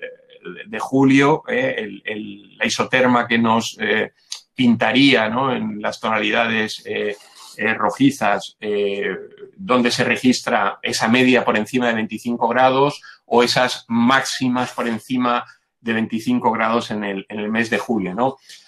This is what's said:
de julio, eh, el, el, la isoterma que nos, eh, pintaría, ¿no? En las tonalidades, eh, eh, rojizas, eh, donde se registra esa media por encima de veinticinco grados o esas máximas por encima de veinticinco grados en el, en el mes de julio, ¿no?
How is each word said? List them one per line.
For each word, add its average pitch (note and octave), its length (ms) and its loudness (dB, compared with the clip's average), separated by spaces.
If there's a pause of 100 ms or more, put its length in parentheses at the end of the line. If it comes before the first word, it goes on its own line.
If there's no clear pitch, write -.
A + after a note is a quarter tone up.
(680)
de A2 120 -10
julio, C3+ 720 4
eh, B2+ 300 -2
el, G2+ 260 -10
el, G#2 540 -12
la A2 80 -2
isoterma B2 600 2
que A#2 120 2
nos, A#2 420 0
eh, G#2+ 320 -2 (420)
pintaría, A#2 760 4
¿no? B2+ 240 -2
En A2 260 -6
las G#2+ 180 -6
tonalidades, A2 840 -2
eh, G#2 320 -4 (400)
eh, A2 180 -2
rojizas, G#2+ 840 0
eh, G2+ 500 -2 (460)
donde A#2+ 340 2
se A#2 140 0
registra A#2 760 0
esa A#2 260 -2
media B2+ 360 4
por A2+ 120 2
encima A#2+ 320 -2
de A2+ 60 2
veinticinco A2+ 540 -4
grados C3 540 2 (240)
o A#2+ 160 4
esas B2 460 0
máximas B2 840 0
por A#2+ 140 -6
encima A#2+ 580 -2 (360)
de A2+ 120 -4
veinticinco A#2 600 0
grados A2 380 0
en G#2+ 140 -6
el, G2 240 -6
en G#2+ 120 -8
el G#2 100 -4
mes A2+ 180 -2
de A2+ 100 0
julio, G2 360 -4
¿no? B2+ 220 -2 (320)